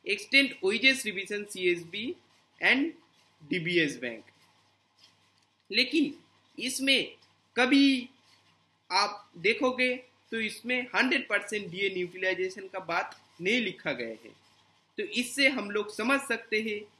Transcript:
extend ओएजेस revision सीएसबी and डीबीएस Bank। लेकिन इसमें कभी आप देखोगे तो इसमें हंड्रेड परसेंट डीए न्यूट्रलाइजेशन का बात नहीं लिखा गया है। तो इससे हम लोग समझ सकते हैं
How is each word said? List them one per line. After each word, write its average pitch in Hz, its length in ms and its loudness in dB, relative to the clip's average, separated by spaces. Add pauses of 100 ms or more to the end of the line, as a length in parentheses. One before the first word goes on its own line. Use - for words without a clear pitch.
extend 254 560 2
ओएजेस 240 420 4
revision 202 380 -6
सीएसबी 185 720 -2 (480)
and 247 220 4 (640)
डीबीएस 165 480 0
Bank। 117 260 -8 (1500)
लेकिन 254 440 2 (440)
इसमें 254 560 0 (420)
कभी 262 520 4 (840)
आप 202 460 0
देखोगे 247 580 2 (360)
तो 226 80 -4
इसमें 240 560 -4
हंड्रेड 254 320 2
परसेंट 202 400 -2
डीए 190 220 -2
न्यूट्रलाइजेशन 185 760 -4
का 190 120 -10
बात 170 420 -4 (200)
नहीं 214 200 2
लिखा 185 300 -4
गया 120 160 -6
है। 110 220 -14 (680)
तो 214 60 -4
इससे 240 460 2
हम 202 220 -2
लोग 208 240 -4
समझ 262 260 2
सकते 226 400 -2
हैं 214 200 -4 (180)